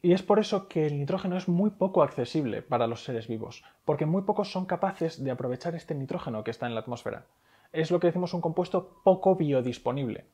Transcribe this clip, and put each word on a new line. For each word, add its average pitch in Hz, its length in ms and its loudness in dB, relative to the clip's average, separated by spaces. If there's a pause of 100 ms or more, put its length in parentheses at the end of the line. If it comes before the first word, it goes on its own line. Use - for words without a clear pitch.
Y 175 100 6
es 185 120 2
por 208 160 4
eso 202 260 -2
que 156 220 0
el 147 100 -2
nitrógeno 180 380 -2
es 185 100 -4
muy 180 240 2
poco 190 320 2
accesible 131 600 0
para 120 260 0
los 117 160 -6
seres 117 240 -6
vivos, 110 340 -8 (220)
porque 151 220 0
muy 180 160 0
pocos 202 280 -2
son 185 160 -4
capaces 175 560 -4
de 135 80 -2
aprovechar 127 460 -4
este 156 180 -8
nitrógeno 131 480 -6
que 117 80 -6
está 123 160 -6
en 117 80 -4
la 110 60 -4
atmósfera. 113 460 -8 (460)
Es 160 200 0
lo 175 80 4
que 175 80 6
decimos 175 260 0
un 175 60 0
compuesto 175 640 -2
poco 185 320 6
biodisponible. 127 960 0